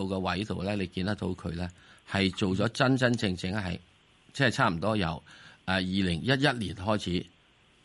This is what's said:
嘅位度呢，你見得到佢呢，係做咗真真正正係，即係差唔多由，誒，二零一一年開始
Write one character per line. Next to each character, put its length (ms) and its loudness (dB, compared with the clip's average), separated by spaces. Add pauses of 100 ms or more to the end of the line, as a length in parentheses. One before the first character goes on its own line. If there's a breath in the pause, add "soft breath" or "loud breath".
嘅 100 0
位 260 0
度 180 -4
呢， 140 0
你 100 -2
見 180 -4
得 100 0
到 140 -4
佢 240 -6
呢， 180 -6 (400 soft breath)
係 240 4
做 220 0
咗 120 2
真 280 2
真 200 2
正 200 0
正 160 -4
係， 260 -4 (540)
即 120 0
係 60 6
差 180 4
唔 120 0
多 160 2
由， 260 0 (440 loud breath)
誒， 60 0
二 80 2
零 420 0
一 40 -4
一 380 2
年 100 -6
開 280 -2
始 240 -2 (580)